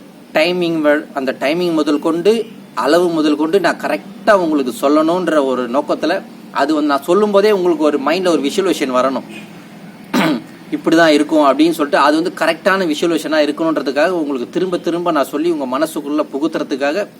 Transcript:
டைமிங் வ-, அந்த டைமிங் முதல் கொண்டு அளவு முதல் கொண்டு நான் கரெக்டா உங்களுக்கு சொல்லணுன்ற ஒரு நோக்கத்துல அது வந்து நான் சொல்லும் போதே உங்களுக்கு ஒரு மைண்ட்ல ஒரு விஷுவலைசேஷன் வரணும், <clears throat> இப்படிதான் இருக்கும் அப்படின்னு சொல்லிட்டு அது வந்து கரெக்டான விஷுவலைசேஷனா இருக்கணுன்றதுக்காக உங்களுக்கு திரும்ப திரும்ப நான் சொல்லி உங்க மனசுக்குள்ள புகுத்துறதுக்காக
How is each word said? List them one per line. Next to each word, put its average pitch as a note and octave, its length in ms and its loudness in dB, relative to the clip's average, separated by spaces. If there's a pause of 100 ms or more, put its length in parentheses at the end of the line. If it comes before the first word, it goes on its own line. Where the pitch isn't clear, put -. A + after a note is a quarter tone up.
(340)
டைமிங் E3+ 480 0
வ-, D3 220 2 (100)
அந்த C3 260 -4
டைமிங் E3 380 -2
முதல் D3 220 0
கொண்டு E3+ 320 0 (440)
அளவு D#3+ 340 2
முதல் D#3 280 0
கொண்டு D#3+ 220 0
நான் E3+ 220 -2
கரெக்டா - 540 -2
உங்களுக்கு D3+ 380 0
சொல்லணுன்ற D#3 640 2 (100)
ஒரு B2+ 240 -2
நோக்கத்துல D3+ 460 -2 (380)
அது C#3+ 200 0
வந்து D3+ 180 0
நான் C#3 160 -2
சொல்லும் G3+ 280 2
போதே G3+ 160 4
உங்களுக்கு F3 320 0
ஒரு D3 160 2
மைண்ட்ல E3+ 340 0
ஒரு C#3+ 80 2
விஷுவலைசேஷன் C#3+ 540 -2
வரணும், B2+ 320 0 (840)
<clears throat> D3+ 640 -2
இப்படிதான் D#3+ 400 4
இருக்கும் D3+ 300 2
அப்படின்னு D3+ 320 4
சொல்லிட்டு C#3+ 220 0
அது D3 160 4
வந்து E3+ 200 -2
கரெக்டான F3 520 0
விஷுவலைசேஷனா D#3 560 0
இருக்கணுன்றதுக்காக D3 720 0
உங்களுக்கு C#3 320 -4
திரும்ப F3 280 -2
திரும்ப E3+ 340 -2
நான் C#3+ 220 0
சொல்லி D#3+ 180 0
உங்க C#3+ 180 -4
மனசுக்குள்ள D3 560 -4
புகுத்துறதுக்காக D3 800 -4 (140)